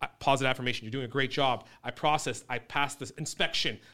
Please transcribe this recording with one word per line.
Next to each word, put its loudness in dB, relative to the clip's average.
a -2
positive 4
affirmation. -2
"You're -8
doing -4
a -6
great 0
job. 0
I -6
processed, 0
I -4
passed -2
this -8
inspection. -2